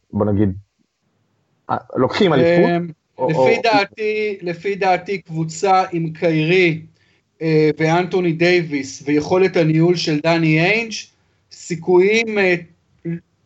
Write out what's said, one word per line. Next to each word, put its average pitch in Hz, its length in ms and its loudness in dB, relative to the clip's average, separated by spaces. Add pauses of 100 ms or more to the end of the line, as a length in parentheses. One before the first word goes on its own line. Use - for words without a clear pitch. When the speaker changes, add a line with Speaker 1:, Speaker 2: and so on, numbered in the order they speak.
(140)
Speaker 1:
בוא 101 120 0
נגיד, 104 240 2 (1200)
אה, 117 80 -4 (180)
לוקחים 156 380 0
אליפות? 170 360 4
Speaker 2:
אמ, 170 180 -2 (300)
Speaker 1:
או, 131 120 -2
Speaker 2:
לפי 156 80 -2
Speaker 1:
או 131 260 2
Speaker 2:
דעתי, 214 800 -2
לפי 175 340 -6
דעתי, 185 460 -2
קבוצה 175 720 -2
עם 165 180 -4
קיירי, 160 720 0 (600)
אה, 156 360 2
ואנטוני 170 560 0
דייוויס, 160 720 -2
ויכולת 175 520 0
הניהול 160 380 2
של 156 240 -2
דני 165 400 2
איינג', 214 340 0 (580)
סיכויים, 196 880 0
אה, 185 160 2 (920)